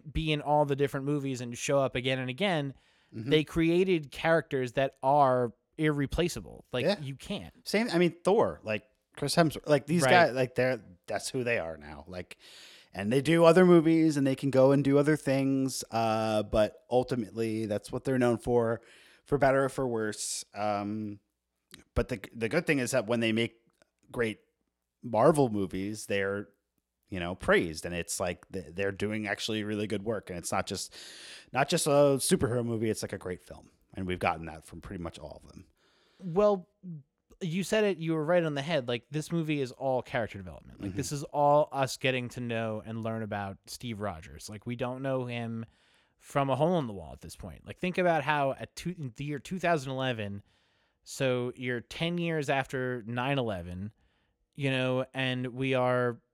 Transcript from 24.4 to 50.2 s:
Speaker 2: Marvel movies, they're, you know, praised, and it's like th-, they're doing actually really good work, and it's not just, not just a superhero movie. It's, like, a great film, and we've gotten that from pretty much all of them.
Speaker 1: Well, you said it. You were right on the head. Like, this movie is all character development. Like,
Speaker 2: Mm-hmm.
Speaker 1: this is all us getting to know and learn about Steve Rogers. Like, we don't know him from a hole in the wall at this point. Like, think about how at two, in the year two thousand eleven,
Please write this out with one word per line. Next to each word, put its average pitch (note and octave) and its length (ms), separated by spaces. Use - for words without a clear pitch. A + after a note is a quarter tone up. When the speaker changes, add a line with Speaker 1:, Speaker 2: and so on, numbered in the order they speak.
Speaker 2:
Marvel C3 460
movies, G2+ 560
they're, G2+ 420
you F#2 100
know, F2 160
praised, F#2+ 500
and E2+ 80
it's - 260
like F2+ 320
th-, F#2 220
they're G2 200
doing G#2 340
actually G#2+ 360
really G#2 240
good G2 160
work, G#2 260
and F2 100
it's - 120
not F#2+ 140
just, - 300
not C3+ 160
just E3 180
a - 20
superhero B2 480
movie. A2+ 240
It's, G#2 120
like, G#2+ 120
a G2 40
great F2+ 260
film, - 260
and F#2+ 140
we've F2+ 120
gotten E2 280
that D#2+ 180
from E2+ 160
pretty F#2 220
much D#2+ 160
all D2 240
of D2 80
them. - 140
Speaker 1:
Well, F#3+ 480
you F#3 220
said G#3+ 200
it. G3+ 160
You E3 140
were D#3 120
right F3 180
on D#3 120
the C#3 60
head. C#3+ 260
Like, A#2+ 240
this D3+ 200
movie D#3 300
is B2 120
all C3 280
character A2+ 380
development. E2+ 420
Like, G2 100
Speaker 2:
Mm-hmm. F#2 60
Speaker 1:
this C3 140
is C#3+ 140
all D3 460
us C3+ 260
getting B2+ 320
to - 100
know A2+ 460
and A2 180
learn A2+ 200
about G2+ 340
Steve A2+ 340
Rogers. D#2+ 480
Like, G#2 160
we A#2+ 100
don't B2+ 280
know C3 220
him A#2 400
from C#3 300
a C3 60
hole E3 240
in C3 80
the G#2+ 60
wall D#2 200
at D2 80
this E2 140
point. - 320
Like, G#2 100
think F3+ 220
about E3 240
how C#3+ 360
at A2+ 160
two, F3 220
in C3+ 200
the C#3+ 80
year D3 140
two F#3 200
thousand D#3 320
eleven, A2 500